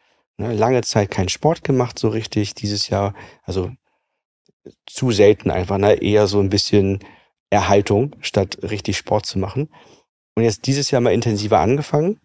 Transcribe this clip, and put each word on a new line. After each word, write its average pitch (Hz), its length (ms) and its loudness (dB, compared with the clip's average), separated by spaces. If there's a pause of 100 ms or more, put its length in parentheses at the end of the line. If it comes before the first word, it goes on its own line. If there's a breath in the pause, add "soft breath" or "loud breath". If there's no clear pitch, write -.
(360)
Ne, 113 180 -6
lange 117 280 2
Zeit 104 280 0
keinen 92 180 -2
Sport - 360 -2
gemacht 127 340 -2
so 117 100 0
richtig. 110 460 -4
Dieses 104 340 -6
Jahr, 101 260 -2 (280 loud breath)
also 92 300 -6 (1120)
zu - 240 -2
selten 101 400 4
einfach, 95 260 -2
ne, 101 180 4
eher 104 320 2
so 101 140 2
ein 98 80 2
bisschen 98 520 2 (500 loud breath)
Erhaltung, 101 720 2
statt - 420 -2
richtig 101 340 -6
Sport - 300 -2
zu - 120 -6
machen. 104 300 -4 (680 soft breath)
Und 113 60 2
jetzt 117 240 0
dieses 139 240 0
Jahr 135 120 2
mal 117 100 2
intensiver 104 480 2
angefangen, 147 640 0